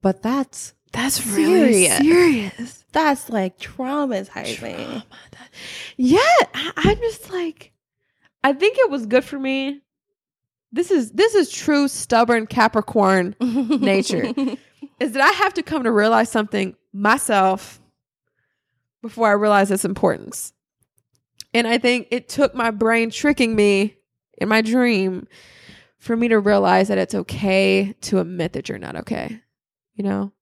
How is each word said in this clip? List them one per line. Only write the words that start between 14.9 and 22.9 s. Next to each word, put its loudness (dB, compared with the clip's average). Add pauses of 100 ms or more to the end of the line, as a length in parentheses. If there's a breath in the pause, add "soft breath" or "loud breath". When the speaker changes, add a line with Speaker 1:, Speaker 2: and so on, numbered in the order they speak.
Speaker 2:
is -4
that 0
I 4
have -2
to -4
come -4
to 0
realize 2
something -4 (180)
myself 0 (1200)
before -2
I 4
realize 4
its -2
importance. -4 (1000)
And 0
I 2
think 0
it -6
took 0
my -2
brain 0